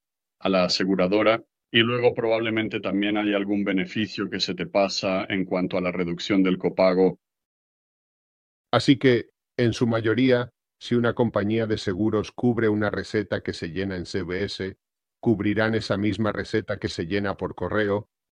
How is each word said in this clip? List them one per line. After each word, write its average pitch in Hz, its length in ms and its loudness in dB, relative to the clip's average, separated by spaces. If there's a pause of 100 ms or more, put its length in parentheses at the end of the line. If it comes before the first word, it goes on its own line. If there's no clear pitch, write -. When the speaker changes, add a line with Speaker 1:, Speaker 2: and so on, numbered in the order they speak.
(400)
Speaker 1:
a 95 80 -2
la 92 160 4
aseguradora, 98 800 2 (260)
y 117 100 4
luego 120 340 2
probablemente 113 640 -2
también 101 360 -2
hay 104 160 0
algún 101 300 0
beneficio 98 680 -2
que 98 120 -6
se 95 140 -4
te 87 120 -6
pasa 98 640 0
en 95 160 0
cuanto 90 340 -2
a - 20 -2
la 90 120 -2
reducción 90 500 0
del 92 160 2
copago. 92 600 2 (1500)
Speaker 2:
Así 123 260 6
que, 123 320 2 (260)
en 117 160 2
su 120 140 0
mayoría, 120 640 2 (300)
si - 140 -4
una 117 200 2
compañía 110 520 0
de 107 120 -2
seguros 104 540 -2
cubre 117 360 0
una 107 220 0
receta 101 520 -4
que 90 100 -6
se 90 160 -8
llena 92 280 -4
en 87 100 -8
C 95 160 -4
V 90 220 -4
S, 95 320 -8 (440)
¿cubrirán 110 540 2
esa 110 220 -2
misma 104 360 -2
receta 107 460 -4
que - 100 -4
se 92 180 -6
llena 98 300 -2
por 87 180 -6
correo? 104 540 -2 (320)